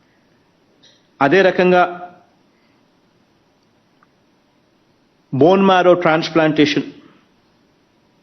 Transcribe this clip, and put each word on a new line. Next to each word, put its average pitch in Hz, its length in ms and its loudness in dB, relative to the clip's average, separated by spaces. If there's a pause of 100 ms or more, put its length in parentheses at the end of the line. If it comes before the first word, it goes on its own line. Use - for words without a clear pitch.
(1200)
అదే 139 220 0
రకంగా 180 400 0 (3500)
బోన్ 175 360 2
మ్యారో 180 260 2
ట్రాన్స్‌ప్లాంటేషన్, 156 920 -2 (1400)